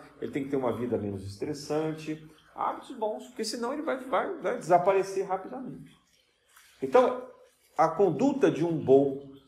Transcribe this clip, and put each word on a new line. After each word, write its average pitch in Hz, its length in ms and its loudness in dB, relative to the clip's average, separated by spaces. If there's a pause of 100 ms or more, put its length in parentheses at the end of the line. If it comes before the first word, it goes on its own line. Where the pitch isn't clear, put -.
(200)
ele 117 120 -8
tem 139 120 -4
que 139 60 -10
ter 139 80 -2
uma 123 180 -2
vida 113 220 -2
menos 98 280 -6
estressante, 151 1000 -6 (260)
hábitos 285 440 -6
bons, 220 300 -6
porque - 180 -8
senão 233 260 -6
ele 294 120 -6
vai, 262 160 -4
vai, 262 400 -2
vai 214 180 -4
desaparecer 185 680 2
rapidamente. 190 680 -10 (840)
Então, 240 440 4 (520)
a 160 100 6
conduta 185 640 4
de 143 140 0
um 170 120 0
bom 135 540 4 (160)